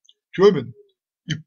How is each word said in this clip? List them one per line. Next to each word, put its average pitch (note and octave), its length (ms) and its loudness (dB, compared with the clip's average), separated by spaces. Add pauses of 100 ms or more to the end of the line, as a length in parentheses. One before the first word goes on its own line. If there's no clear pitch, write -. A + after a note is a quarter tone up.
(360)
темен D#3 380 2 (520)
и D3+ 100 -8 (120)